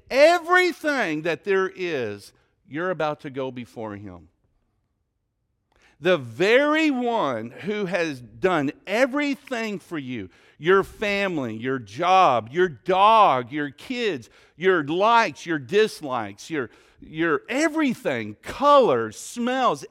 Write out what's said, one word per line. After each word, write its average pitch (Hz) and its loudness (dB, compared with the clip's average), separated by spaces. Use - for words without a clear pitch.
everything 302 2
that 160 -4
there 190 0
is, 127 -6
you're 170 -6
about 151 -4
to 143 -12
go 131 -6
before 113 -12
him. 92 -16
The 170 2
very 247 2
one 196 -4
who 208 -6
has 165 -4
done 135 -2
everything 240 -4
for 160 -10
you, 123 -8
your 180 2
family, 180 -4
your 131 -4
job, 127 2
your 180 0
dog, 180 4
your 147 -4
kids, 208 -6
your 175 2
likes, 196 0
your 165 -4
dislikes, 127 -4
your, 135 -6
your 156 -2
everything, 240 -2
colors, 175 4
smells, 233 -2